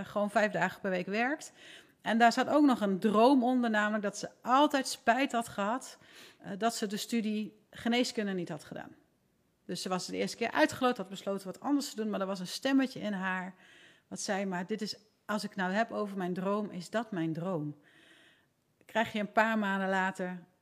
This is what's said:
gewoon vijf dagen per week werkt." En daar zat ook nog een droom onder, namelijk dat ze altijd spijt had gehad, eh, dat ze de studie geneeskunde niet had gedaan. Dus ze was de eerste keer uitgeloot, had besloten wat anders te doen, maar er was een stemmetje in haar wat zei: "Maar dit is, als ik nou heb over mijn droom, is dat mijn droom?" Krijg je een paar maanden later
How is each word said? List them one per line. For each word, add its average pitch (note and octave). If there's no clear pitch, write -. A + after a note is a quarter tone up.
gewoon G3+
vijf G#3+
dagen F3+
per G3+
week F3+
werkt." A#3+
En A3
daar A#3
zat -
ook D4
nog B3+
een G3
droom A3+
onder, B3
namelijk G#3+
dat G3
ze -
altijd C4+
spijt C4
had A#3
gehad, G#3+
eh, E3+
dat A3+
ze A3
de G3+
studie G#3+
geneeskunde A#3
niet F3+
had D#3
gedaan. -
Dus F3+
ze G3
was F3+
de F3+
eerste F#3+
keer A#3
uitgeloot, C4
had F#3
besloten G3
wat F3+
anders C#4
te -
doen, G#3+
maar F#3+
er F#3+
was F#3+
een F3+
stemmetje C4+
in G#3
haar F#3
wat F#3+
zei: G3
"Maar F3+
dit G#3+
is, G3+
als G#3
ik -
nou F#3
heb A3
over G3+
mijn F3+
droom, G3+
is F3
dat A#3
mijn E3
droom?" D#3
Krijg -
je A3
een G3+
paar A3
maanden G3
later F#3